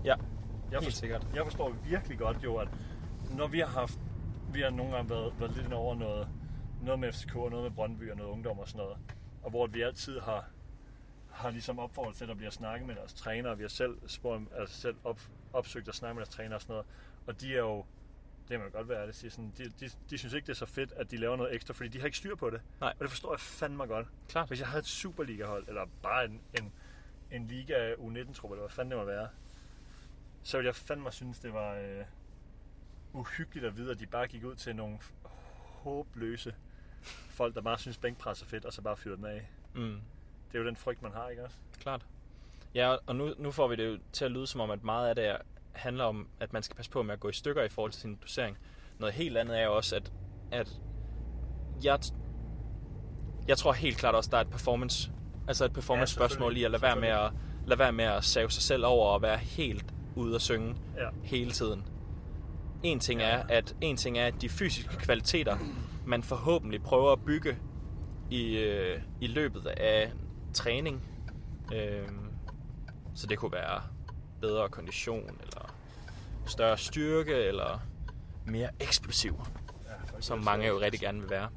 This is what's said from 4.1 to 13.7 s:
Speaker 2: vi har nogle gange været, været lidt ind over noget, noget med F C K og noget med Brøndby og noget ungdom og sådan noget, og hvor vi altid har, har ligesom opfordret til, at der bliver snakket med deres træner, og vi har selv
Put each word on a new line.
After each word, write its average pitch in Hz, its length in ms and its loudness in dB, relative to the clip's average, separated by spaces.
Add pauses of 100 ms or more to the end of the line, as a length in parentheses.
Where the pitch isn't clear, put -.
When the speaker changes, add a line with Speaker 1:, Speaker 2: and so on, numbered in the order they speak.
Speaker 2:
vi 139 80 0
har 135 80 4
nogle 127 260 0
gange 117 140 0
været, 117 300 0
været 113 160 0
lidt 123 100 -2
ind 123 80 0
over 120 220 0
noget, 107 320 -2 (540)
noget 131 180 0
med 123 120 0
F - 40 -6
C - 120 -6
K - 80 -6
og 120 140 0
noget 120 140 -2
med 120 80 -2
Brøndby 110 400 -2
og 101 60 -6
noget 104 140 -6
ungdom 113 280 -4
og 98 80 -8
sådan 110 180 -8
noget, 101 120 -6 (460)
og 127 60 -6
hvor 120 180 4
vi 113 140 0
altid 127 380 -2
har, 98 260 -2 (840)
har 123 180 -4
ligesom 117 300 -4
opfordret 120 360 -4
til, - 80 -8
at 117 60 -8
der 113 60 -6
bliver 104 160 -8
snakket 117 360 -6
med 117 80 -8
deres 101 180 -12
træner, 117 360 -4
og 110 80 -2
vi 104 60 -6
har 104 60 -6
selv 123 280 0 (100)